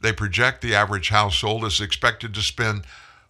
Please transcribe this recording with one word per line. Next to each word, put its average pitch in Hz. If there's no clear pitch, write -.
they 113
project 110
the 113
average 101
household 107
is 104
expected 110
to 107
spend 107